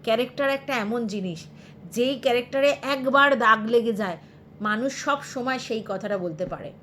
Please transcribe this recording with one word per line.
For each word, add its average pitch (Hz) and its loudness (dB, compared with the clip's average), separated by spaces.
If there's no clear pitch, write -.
ক্যারেক্টার 247 0
একটা 269 -4
এমন 226 -2
জিনিস, 185 -6
যেই 254 0
ক্যারেক্টারে 269 2
একবার 269 4
দাগ 220 4
লেগে 233 2
যায়, 190 -4
মানুষ 220 0
সব 285 0
সময় 254 -4
সেই 220 -4
কথাটা 202 -4
বলতে 175 -4
পারে 160 -10